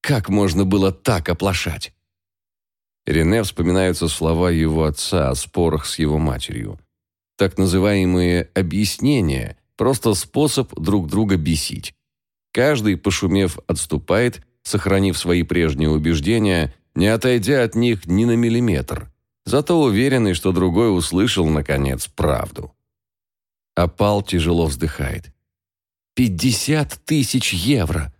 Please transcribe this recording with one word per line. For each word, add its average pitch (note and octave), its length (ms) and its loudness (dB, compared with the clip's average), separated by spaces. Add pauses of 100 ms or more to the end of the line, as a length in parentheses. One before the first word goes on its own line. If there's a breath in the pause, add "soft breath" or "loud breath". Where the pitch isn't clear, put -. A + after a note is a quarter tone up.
Как - 280 -2
можно G2 360 2
было F#2+ 260 2
так F#2 380 -2
оплошать? F2 640 -4 (1120)
Рене E2+ 380 2
вспоминаются F2+ 640 0
слова E2 440 0
его D#2+ 340 0
отца D2+ 440 -2
о C2 60 -2
спорах D#2 500 -2
с - 140 -8
его D2+ 180 0
матерью. B1 640 -6 (580)
Так F#2+ 200 0
называемые F#2 960 2
объяснения F#2 1040 -2 (180)
просто A#2 380 0
способ C#3+ 680 -2
друг F2 280 0
друга F#2+ 300 0
бесить. D#2 560 -4 (580)
Каждый, A#2 460 2
пошумев, F#2+ 680 0
отступает, F2+ 800 -2 (180)
сохранив G2 540 0
свои F2 260 0
прежние D2+ 460 0
убеждения, E2 840 0 (220)
не F2+ 120 2
отойдя A#2+ 560 2
от A2 120 -2
них A#2 320 0
ни G2 180 2
на A#2 100 2
миллиметр. A#2 760 0 (340)
Зато D3+ 360 2
уверенный, A#2+ 520 2
что F#2 180 -2
другой F#2 440 2
услышал, F2 520 0
наконец, C#2 600 -2
правду. C#2+ 680 -4 (1000)
Опал G2+ 460 0
тяжело E2+ 460 0
вздыхает. C2+ 640 -6 (840)
Пятьдесят C3 920 0
тысяч C3+ 480 0
евро! F2 680 0